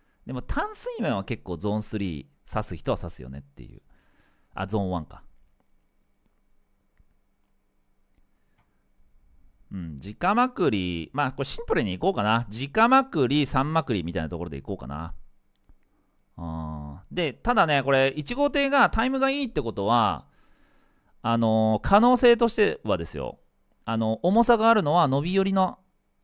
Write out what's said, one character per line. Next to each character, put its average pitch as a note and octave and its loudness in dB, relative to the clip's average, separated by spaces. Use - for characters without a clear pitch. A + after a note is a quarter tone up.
で - -10
も、 B2+ -8
淡 G#4+ -4
水 - -8
面 D3 0
は G2 -4
結 - -8
構 F2 -8
ゾ G2+ -2
ー G#2+ 0
ン G#2+ -2
ス G#2+ -6
リ F2 -4
ー - -20
指 A2 -2
す F2+ -6
人 B2 -4
は - -2
指 E2+ -8
す - -14
よ B1 -14
ね C2+ -12
っ C#2 -16
て - -20
い - -20
う。 - -20
あ、 F#2+ -6
ゾ G#2 -2
ー G2+ 0
ン F#2+ -2
ワ F2 -2
ン D2+ -12
か。 - -20
う G2+ -10
ん、 D#2+ -8
直 C#3 -2
ま B3 2
く F3+ 0
り。 F2+ -4
ま C#3+ -2
あ、 C3 -6
こ C#3+ -8
れ - -2
シ - -6
ン A#4+ -10
プ - -2
ル D3+ 0
に G2 -2
い F#2 -6
こ F#3 0
う F#3+ -4
か - -2
な。 A#2 2
直 C#3 0
ま C4+ 4
く C#3 0
り、 D3 2
三 D3 0
ま E3 0
く - -4
り F#2+ 0
み E2 -6
た F2 0
い - -2
な D#2 -4
と E2+ -6
こ E2+ -4
ろ E2+ -8
で C#2+ -10
い C#2 -10
こ G2+ -8
う - -8
か B1 -12
な。 D2+ -8
あ D#2 -8
ー。 - -14
で、 D#3+ -2
た B3 -2
だ G3 6
ね、 C#3+ 2
こ C3+ 0
れ、 C3+ 4
一 D3+ -6
号 C#4+ 2
艇 C#4 0
が B3+ 4
タ A3+ 0
イ C4 0
ム C4 -2
が C4+ 2
い C#4 -2
い - -2
っ A#3+ -6
て D3+ -2
こ A2+ -4
と G2 -2
は、 G#2+ 2
あ A#2 0
の A2 2
ー、 - 0
可 G#3 6
能 B3 6
性 A#3+ 6
と A#3 2
し G#3+ -2
て F#3+ 2
は G2 0
で E2 -4
す D#2 -10
よ。 B1+ -8
あ A2+ -4
の、 A2+ 0
重 G3+ 4
さ A#3 6
が A3 4
あ A3+ 8
る G#3+ 4
の D3+ 0
は E3 4
伸 C#3 2
び F3+ -2
寄 F#3+ 4
り G3 0
の F#3+ 0